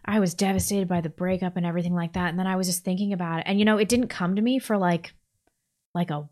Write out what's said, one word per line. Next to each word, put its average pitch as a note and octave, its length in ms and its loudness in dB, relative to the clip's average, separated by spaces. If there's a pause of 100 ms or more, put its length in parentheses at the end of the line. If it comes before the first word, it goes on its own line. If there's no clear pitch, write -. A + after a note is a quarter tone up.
I G#3 160 2
was F3 140 0
devastated F#3+ 540 0
by F3 120 0
the E3 100 -4
breakup F3+ 460 -2
and F3 80 0
everything F3 300 0
like E3+ 200 -2
that. F3+ 140 0
And E3+ 100 -2
then F#3 80 0
I F#3+ 100 0
was F#3 100 0
just F3+ 180 -4
thinking G3 280 -2
about E3+ 280 -2
it. - 60 -6
And, G3 120 2
you G#3+ 60 4
know, G#3+ 140 6
it G#3+ 100 2
didn't A#3+ 200 2
come F#3 280 0
to G#3 60 0
me B3+ 160 2
for, A3+ 180 -2
like, F3 380 0 (800)
like, F3 160 -2
a D3 220 -6